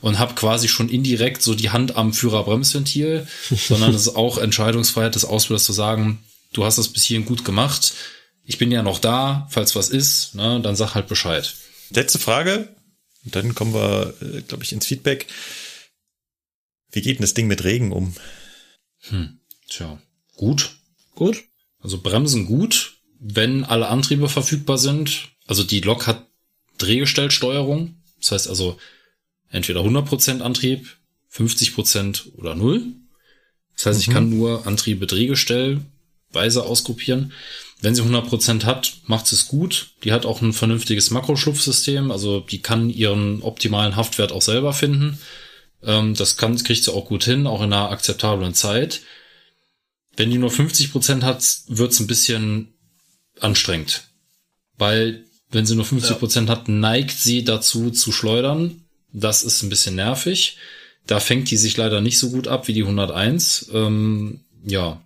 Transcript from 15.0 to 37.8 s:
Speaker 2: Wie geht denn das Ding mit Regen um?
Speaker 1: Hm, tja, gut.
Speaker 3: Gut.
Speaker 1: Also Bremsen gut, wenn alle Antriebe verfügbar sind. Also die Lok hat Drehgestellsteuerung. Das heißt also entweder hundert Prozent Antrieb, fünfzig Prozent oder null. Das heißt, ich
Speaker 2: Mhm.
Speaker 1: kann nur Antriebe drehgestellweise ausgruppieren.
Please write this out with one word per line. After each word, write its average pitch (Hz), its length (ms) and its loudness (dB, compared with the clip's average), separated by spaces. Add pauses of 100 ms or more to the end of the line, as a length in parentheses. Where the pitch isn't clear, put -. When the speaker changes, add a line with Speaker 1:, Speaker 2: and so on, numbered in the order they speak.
Speaker 2:
Wie 101 100 -4
geht 127 160 -2
denn 110 60 -2
das 98 100 0
Ding 113 140 0
mit 98 160 0
Regen 107 280 0
um? 92 240 -4 (920)
Speaker 1:
Hm, 85 300 -6 (300)
tja, 78 320 -12 (340)
gut. 139 360 0 (440)
Speaker 3:
Gut. 208 280 0 (360)
Speaker 1:
Also 98 220 -8
Bremsen 113 440 2
gut, 160 520 0 (220)
wenn 117 440 0
alle 117 240 0
Antriebe 143 420 2
verfügbar 143 480 0
sind. 143 520 0 (180)
Also 101 160 2
die 98 180 0
Lok 101 260 0
hat - 200 -2 (500)
Drehgestellsteuerung. 139 1200 0 (180)
Das - 120 0
heißt 101 160 -2
also 92 300 -4 (720)
entweder 90 340 -2
hundert 135 240 2
Prozent 131 340 0
Antrieb, 127 560 -2 (300)
fünfzig - 480 0
Prozent 101 600 -2
oder 82 200 -6
null. 156 380 0 (840)
Das - 120 -4
heißt, 107 120 4
ich 95 80 0
Speaker 2:
Mhm. 117 60 4
Speaker 1:
kann 113 160 4
nur 113 380 0
Antriebe 101 400 -2
drehgestellweise 127 1600 -2
ausgruppieren. 127 720 -2 (480)